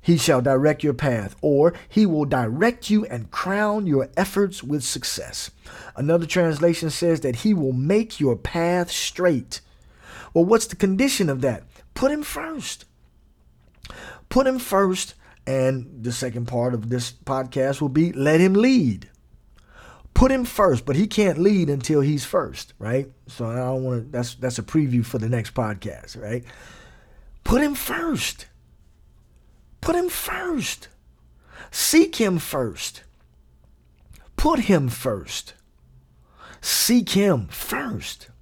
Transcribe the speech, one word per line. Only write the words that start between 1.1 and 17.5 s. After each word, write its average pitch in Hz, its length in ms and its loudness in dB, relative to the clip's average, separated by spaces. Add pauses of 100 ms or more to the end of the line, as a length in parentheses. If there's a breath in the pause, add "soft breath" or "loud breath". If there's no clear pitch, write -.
or, 151 320 4 (140 loud breath)
"He 214 180 4
will 151 200 2
direct 139 640 0
you 214 160 2
and 117 260 -10
crown 208 560 -2
your 135 300 2
efforts 190 460 0
with 139 200 -4
success." - 680 -8 (460 loud breath)
Another 165 300 0
translation 165 640 2
says 165 320 0
that 127 160 -2
he 214 160 2
will 147 180 0
make 180 480 0
your 127 160 2
path 175 560 -2
straight. - 720 -2 (720 loud breath)
Well, 170 120 6
what's 220 220 4
the - 80 -10
condition 196 540 0
of 131 120 -2
that? 123 220 -2 (320 soft breath)
Put 269 160 2
him 302 100 -4
first. 294 640 -10 (1400 loud breath)
Put 262 160 4
him 262 140 0
first, 190 560 0 (320 soft breath)
and 131 560 -2
the 123 80 -4
second 120 360 -6
part 123 280 -2
of 113 140 -6
this 123 220 -4
podcast 131 720 -4